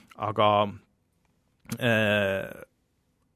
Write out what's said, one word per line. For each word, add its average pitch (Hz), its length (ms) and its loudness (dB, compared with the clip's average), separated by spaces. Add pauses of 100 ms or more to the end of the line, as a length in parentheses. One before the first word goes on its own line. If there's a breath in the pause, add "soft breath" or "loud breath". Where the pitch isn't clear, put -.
(160)
aga, 107 340 0 (1300)
äh, 104 680 2 (880)